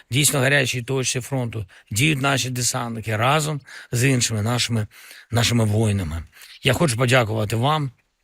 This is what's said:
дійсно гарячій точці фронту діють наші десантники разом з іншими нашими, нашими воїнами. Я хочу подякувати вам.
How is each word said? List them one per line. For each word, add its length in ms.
дійсно 280
гарячій 420
точці 380
фронту 460
діють 300
наші 280
десантники 680
разом 440
з 180
іншими 320
нашими, 460
нашими 340
воїнами. 580
Я 100
хочу 240
подякувати 580
вам. 360